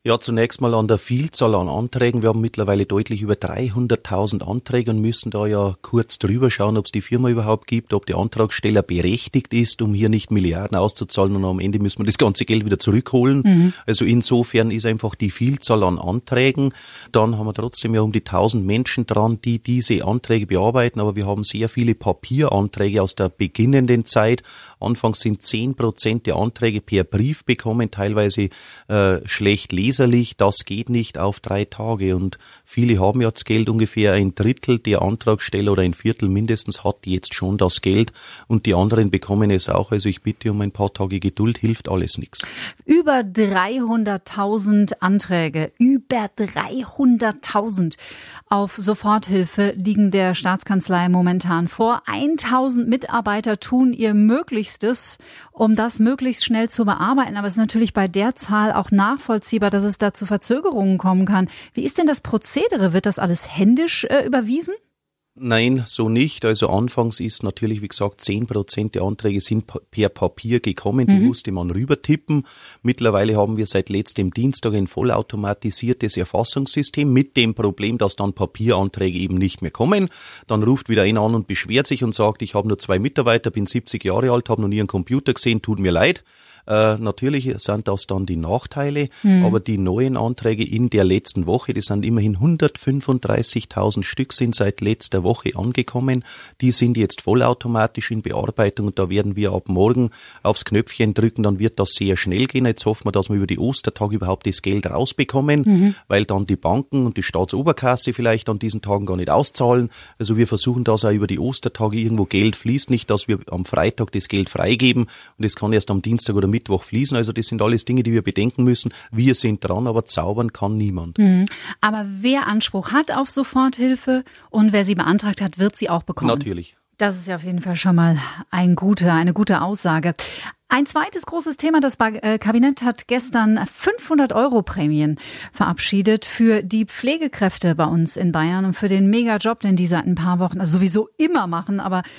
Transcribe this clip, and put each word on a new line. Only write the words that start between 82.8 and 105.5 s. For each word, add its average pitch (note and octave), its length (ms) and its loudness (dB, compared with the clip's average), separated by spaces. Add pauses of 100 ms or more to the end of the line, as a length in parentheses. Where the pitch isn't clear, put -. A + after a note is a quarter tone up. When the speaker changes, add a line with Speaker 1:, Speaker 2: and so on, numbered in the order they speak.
Speaker 1:
zwei F#2+ 180 0
Mitarbeiter, A#2 540 0
bin G2+ 160 -4
siebzig - 380 -6
Jahre G#2+ 260 0
alt, A#2+ 180 0
habe A2 140 0
noch G2 60 0
nie G#2 100 0
einen G#2 80 0
Computer A#2+ 480 -2
gesehen, A2+ 260 0
tut G#2+ 160 -2
mir F#2+ 140 2
leid.“ A2 320 4 (460)
Äh, G#2+ 280 4
natürlich B2+ 520 -2 (100)
sind G#2 280 -2
das G2 200 -2
dann F#2+ 180 -2
die F2+ 100 -4
Nachteile, C#3 720 -4 (160)
Speaker 2:
Mhm. F#3 220 6
Speaker 1:
aber F3 160 2
die A2 160 -2
neuen A2 400 0
Anträge A2+ 500 -2
in A#2 220 0
der G2+ 160 4
letzten F#2 420 0
Woche, - 260 -2
das G#2+ 120 -4
sind G#2+ 180 -2
immerhin G#2+ 380 0
hundertfünfunddreißigtausend B2 1600 0
Stück - 280 -6
sind A#2 200 0
seit G2+ 280 -2
letzter G2+ 420 -2
Woche A2 320 0
angekommen, B2 720 -2 (340)
die B2+ 120 4
sind A#2+ 260 2
jetzt G#2 240 0
vollautomatisch A#2 920 0
in A2 100 -4
Bearbeitung - 640 -2
und G2+ 120 -4
da F#2+ 100 0
werden G2 280 -2
wir G2+ 160 0
ab F#2 160 -4
morgen A2 400 2 (340)
aufs G2+ 220 0
Knöpfchen A2 480 0
drücken, A2+ 300 0
dann G2+ 160 2
wird A2 200 -2
das G2 140 0
sehr G2 240 0
schnell G2 300 0
gehen. B2+ 180 0
Jetzt A2+ 200 0
hoffen A2 200 -2
wir, G2+ 80 0
dass G2 160 0
wir G#2 80 0
über G2 100 0
die F#2 120 -4
Ostertage G#2+ 580 -2
überhaupt F#2+ 280 -4
das G2 160 -2
Geld G2 260 -2
rausbekommen, C#3 800 0